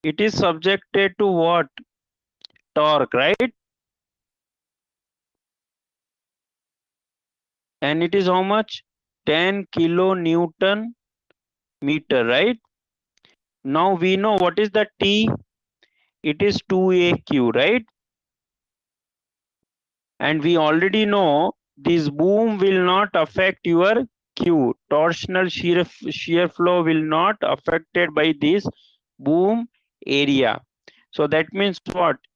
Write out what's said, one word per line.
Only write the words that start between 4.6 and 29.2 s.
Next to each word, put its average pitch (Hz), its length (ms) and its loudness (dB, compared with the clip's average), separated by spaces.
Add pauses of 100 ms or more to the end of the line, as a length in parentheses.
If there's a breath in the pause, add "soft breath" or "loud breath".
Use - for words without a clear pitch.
And 156 220 0
it 175 100 -2
is 190 140 2
how 185 160 2
much? 208 400 -4 (420)
Ten 180 400 0 (100)
kilonewton 175 1120 0 (920)
meter, 143 420 -2
right? 165 360 0 (1040 soft breath)
Now 165 320 0
we 185 200 0
know 202 220 0
what 175 220 0
is 208 100 0
the 208 180 -2 (140)
T. 208 260 0 (960)
It 156 220 -4
is 202 160 0 (100)
two 185 220 0
A 175 260 2 (120)
Q, 127 200 0
right? 165 340 0 (2250)
And 151 240 -2
we 170 140 2
already 170 480 2
know 185 480 0 (220)
this 160 320 0
boom 196 520 0
will 190 260 2
not 190 280 0
affect 185 520 0
your 190 400 2 (300)
Q. 151 400 2 (160)
Torsional 170 600 0
shear, 175 320 0 (260)
shear 170 380 -2
flow 175 360 0
will 160 180 0
not 160 400 0
affected 160 720 -2
by 156 240 2
this 165 260 0 (540 soft breath)
boom 190 480 0 (380)